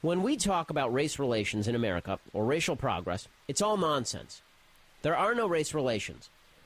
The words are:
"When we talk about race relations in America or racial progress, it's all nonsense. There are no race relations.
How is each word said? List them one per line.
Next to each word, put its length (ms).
"When 200
we 140
talk 320
about 240
race 260
relations 500
in 80
America 420
or 120
racial 320
progress, 520
it's 160
all 140
nonsense. 640
There 140
are 180
no 120
race 280
relations. 540